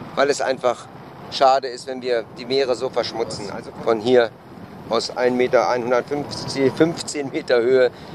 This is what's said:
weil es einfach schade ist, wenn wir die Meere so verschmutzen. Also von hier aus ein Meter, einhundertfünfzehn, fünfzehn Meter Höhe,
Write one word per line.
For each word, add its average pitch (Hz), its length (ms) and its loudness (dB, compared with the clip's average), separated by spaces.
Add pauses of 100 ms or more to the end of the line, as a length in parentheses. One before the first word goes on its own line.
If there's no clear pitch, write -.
(140)
weil 139 140 2
es 143 140 0
einfach 127 440 -2 (440)
schade 135 380 4
ist, 120 180 -10
wenn 131 160 -8
wir 120 220 0 (140)
die 127 60 -12
Meere 131 300 2
so 123 160 -2
verschmutzen. 110 600 -4
Also 113 200 -12 (140)
von 113 160 2
hier 120 300 4 (600)
aus 113 260 -2
ein 123 200 2
Meter, 123 340 4
einhundertfünfzehn, 127 1000 -2
fünfzehn 156 580 0
Meter 127 320 2
Höhe, 127 280 4 (240)